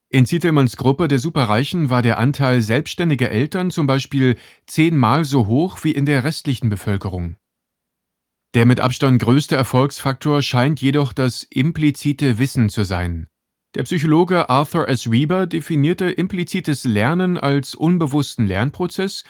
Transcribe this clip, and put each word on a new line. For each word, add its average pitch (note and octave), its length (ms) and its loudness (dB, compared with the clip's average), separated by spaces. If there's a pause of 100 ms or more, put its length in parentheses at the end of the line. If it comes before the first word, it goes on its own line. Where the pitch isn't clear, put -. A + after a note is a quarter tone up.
In C3 180 4
Zitelmanns D3+ 520 2
Gruppe C3+ 300 0
der C#3 120 2
Superreichen C#3 720 -2
war B2 120 2
der A2+ 180 2
Anteil B2+ 420 2
selbstständiger B2 680 -2
Eltern E3+ 400 -2
zum D#3 160 -2
Beispiel C3 500 0 (300)
zehnmal D#3 580 2
so C3 220 0
hoch D3+ 360 -2
wie D#3 100 0
in C#3 120 0
der C#3 180 2
restlichen C3+ 460 -4
Bevölkerung. F#2 680 -6 (1160)
Der A#2 120 6
mit B2 160 4
Abstand B2+ 400 2
größte C#3 340 2
Erfolgsfaktor C#3 880 0
scheint C3 400 0
jedoch C#3 320 0
das B2+ 300 -2
implizite D3 920 0
Wissen B2 320 0
zu G#2+ 140 -2
sein. F2 440 -4 (460)
Der C3+ 100 -4
Psychologe E3+ 640 0
Arthur D3 400 0
S. B2 200 -2
Weber D3+ 380 2
definierte E3 640 -2
implizites F3 720 -4
Lernen D#3+ 540 2
als C#3 360 -2
unbewussten D3+ 720 0
Lernprozess, D3 840 -4